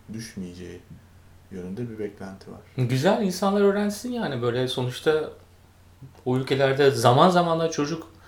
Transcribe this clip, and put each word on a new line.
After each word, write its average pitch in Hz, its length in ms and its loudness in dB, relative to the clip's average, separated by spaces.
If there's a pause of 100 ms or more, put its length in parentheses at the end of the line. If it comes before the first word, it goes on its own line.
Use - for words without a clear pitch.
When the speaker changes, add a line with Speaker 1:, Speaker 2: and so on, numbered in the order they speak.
(120)
Speaker 1:
düşmeyeceği 90 680 -12 (720)
yönünde 95 400 -10
bir 107 80 -16
beklenti 98 520 -12
var. 95 100 -18 (280)
Speaker 2:
Güzel, 175 340 0
insanlar 196 380 0
öğrensin 208 520 0
yani 147 300 -4
böyle 123 260 0
sonuçta 147 640 -2 (920)
o 127 120 0
ülkelerde 135 540 4
zaman 127 400 6
zaman 170 300 2
da 165 100 0
çocuk 160 420 -4 (160)